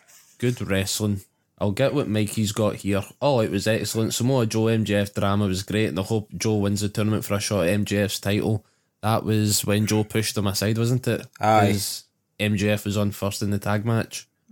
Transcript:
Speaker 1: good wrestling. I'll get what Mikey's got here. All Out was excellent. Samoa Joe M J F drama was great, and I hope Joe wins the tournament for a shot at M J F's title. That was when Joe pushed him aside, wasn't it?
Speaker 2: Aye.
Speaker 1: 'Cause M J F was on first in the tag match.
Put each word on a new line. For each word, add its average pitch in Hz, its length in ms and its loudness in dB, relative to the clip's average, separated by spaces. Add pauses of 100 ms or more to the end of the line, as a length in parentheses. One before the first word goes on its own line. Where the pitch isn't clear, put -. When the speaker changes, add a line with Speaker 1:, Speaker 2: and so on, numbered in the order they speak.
(380)
Speaker 1:
good 123 280 -2
wrestling. 98 540 0 (400)
I'll 101 120 2
get 131 220 0
what 143 140 0
Mikey's 107 440 0
got 104 240 0
here. 98 260 -2 (180)
All 131 200 2
Out 104 100 0
was 95 160 -2
excellent. 110 480 0
Samoa 123 320 2
Joe 110 220 2
M 113 160 2
J 101 120 0
F 101 180 0
drama 101 340 2
was 92 160 -2
great, 107 240 0
and 73 100 -4
I 95 60 -2
hope 110 320 -2
Joe 107 220 0
wins 101 240 0
the 104 60 -2
tournament 107 360 0
for 101 100 -2
a 101 60 0
shot 95 260 0
at 92 80 2
M 101 100 0
J 101 180 -2
F's - 180 -2
title. 101 440 0 (380)
That 110 220 0
was 107 420 0
when 104 200 2
Joe 107 180 2
pushed 107 320 -2
him 101 100 -2
aside, 101 320 0
wasn't 123 300 0
it? - 180 -2 (140)
Speaker 2:
Aye. 104 320 4
Speaker 1:
'Cause - 320 -4 (340)
M 104 180 0
J 104 140 2
F 104 140 0
was 104 120 -2
on 104 140 0
first - 320 -4
in 101 80 -2
the 101 80 -2
tag 104 260 -2
match. - 440 -2 (240)